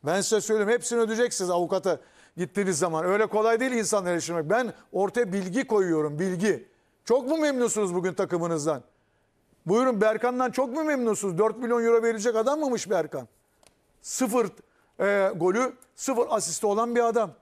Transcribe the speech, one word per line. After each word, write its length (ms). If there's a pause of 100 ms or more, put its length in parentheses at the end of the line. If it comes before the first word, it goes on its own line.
Ben 160
size 200
söyleyeyim, 300
hepsini 300
ödeyeceksiniz 500
avukata 500 (360)
gittiğiniz 420
zaman. 260
Öyle 220
kolay 340
değil 120
insanları 400
eleştirmek. 380
Ben 220 (200)
ortaya 400
bilgi 340
koyuyorum, 520
bilgi. 500 (360)
Çok 240
mu 100
memnunsunuz 560
bugün 180
takımınızdan? 720 (840)
Buyurun, 340
Berkan'dan 500
çok 240
mu 100
memnunsunuz? 540
Dört 200
milyon 260
euro 180
verilecek 340
adam 240
mıymış 300
Berkan? 380 (760)
Sıfır, 440 (540)
e, 360
golü, 360 (220)
sıfır 360
asisti 360
olan 280
bir 140
adam. 220 (120)